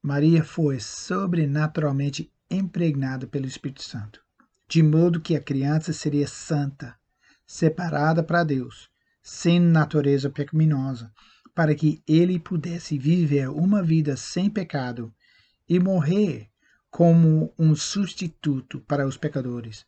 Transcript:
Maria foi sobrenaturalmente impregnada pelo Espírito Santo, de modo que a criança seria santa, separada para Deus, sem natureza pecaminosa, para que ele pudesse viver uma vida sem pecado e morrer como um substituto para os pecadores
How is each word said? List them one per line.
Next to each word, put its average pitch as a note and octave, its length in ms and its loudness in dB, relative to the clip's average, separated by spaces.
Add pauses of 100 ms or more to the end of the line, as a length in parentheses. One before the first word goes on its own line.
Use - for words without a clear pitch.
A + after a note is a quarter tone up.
Maria D#3 400 2
foi D3 380 -2
sobrenaturalmente D3+ 1500 -4 (180)
impregnada C#3 760 -4
pelo C#3 180 -6
Espírito C3+ 380 -12
Santo, - 380 -14 (440)
de E3 160 2
modo E3 380 4
que D#3+ 160 -4
a C#3+ 60 -4
criança D3 500 -2
seria C#3+ 360 -2
santa, C#3 720 -6 (480)
separada D#3+ 800 0
para E3+ 220 0
Deus, C3 440 -6 (320)
sem - 380 0
natureza D3+ 680 4
pecaminosa, C3+ 840 0 (420)
para D3+ 220 2
que D3+ 320 0
ele F3 320 4
pudesse E3+ 580 -6
viver C#3+ 520 2
uma F#3+ 340 0
vida D#3+ 320 2
sem F#3 340 -4
pecado B2 640 -6 (540)
e F3 100 2
morrer F3+ 720 0 (400)
como E3 680 6
um D#3 180 4
substituto D#3+ 1040 -6
para C#3 260 -2
os C3 100 -6
pecadores B2 720 -8